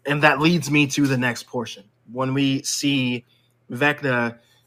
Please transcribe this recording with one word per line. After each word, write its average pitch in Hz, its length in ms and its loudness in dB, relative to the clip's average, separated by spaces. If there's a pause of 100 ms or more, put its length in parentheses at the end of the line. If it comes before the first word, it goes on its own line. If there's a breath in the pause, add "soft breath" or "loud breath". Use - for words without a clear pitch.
and 143 160 0
that 143 180 4
leads 156 320 2
me 147 160 4
to 143 180 0
the 135 100 2
next 123 280 -2
portion. - 400 -10 (260)
When 131 240 -4
we 135 300 0
see 127 600 -2 (460)
Vecna 127 680 0 (280 soft breath)